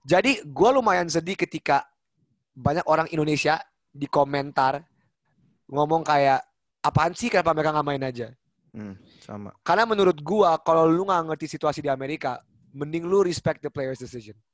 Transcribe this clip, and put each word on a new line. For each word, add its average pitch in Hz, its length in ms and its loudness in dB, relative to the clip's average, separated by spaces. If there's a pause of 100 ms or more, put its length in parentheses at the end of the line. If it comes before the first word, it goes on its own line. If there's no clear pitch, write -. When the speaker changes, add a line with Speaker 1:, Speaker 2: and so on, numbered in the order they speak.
Speaker 1:
Jadi, 196 400 2
gua 151 240 4
lumayan 190 400 2
sedih 165 240 -2
ketika - 480 -2 (720)
banyak 143 320 -2
orang 160 240 2
Indonesia 151 480 0 (320)
di 143 160 -8
komentar 139 800 0 (800)
ngomong 151 400 0
kayak, 139 400 2 (320)
"Apaan 151 340 0
sih, 233 140 -6
kenapa 175 240 2
mereka 156 240 0
nggak 147 160 -2
main 135 160 -4
aja?" 120 240 -10 (400)
Speaker 2:
Hmm, 104 240 -14 (240)
sama. 104 320 -14 (100)
Speaker 1:
Karena 190 220 2
menurut 196 400 2
gua, 170 400 2
kalau 165 240 4
lu 170 160 2
nggak 180 240 0
ngerti 156 240 -8
situasi 151 320 -4
di 143 80 -2
Amerika, 135 480 -6 (320)
mending 151 320 -8
lu 185 240 2
respect 165 320 -4
the 147 100 -10
player's 131 300 -6
decision. 117 400 -16 (160)